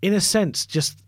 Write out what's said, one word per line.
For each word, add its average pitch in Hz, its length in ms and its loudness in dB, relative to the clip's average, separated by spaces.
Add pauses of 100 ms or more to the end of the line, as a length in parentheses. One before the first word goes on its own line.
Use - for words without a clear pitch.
in 196 120 2
a 202 80 2
sense, 202 440 0
just - 420 -4